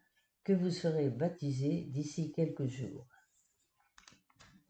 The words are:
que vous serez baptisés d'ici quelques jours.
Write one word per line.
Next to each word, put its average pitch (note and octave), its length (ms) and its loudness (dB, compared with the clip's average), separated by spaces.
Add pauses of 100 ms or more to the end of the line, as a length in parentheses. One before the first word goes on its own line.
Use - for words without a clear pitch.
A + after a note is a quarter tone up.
(440)
que G3 80 4
vous F3+ 180 4
serez D#3 400 2
baptisés C#3+ 800 0
d'ici D3 400 -2
quelques D#3 360 0
jours. - 420 -8 (1600)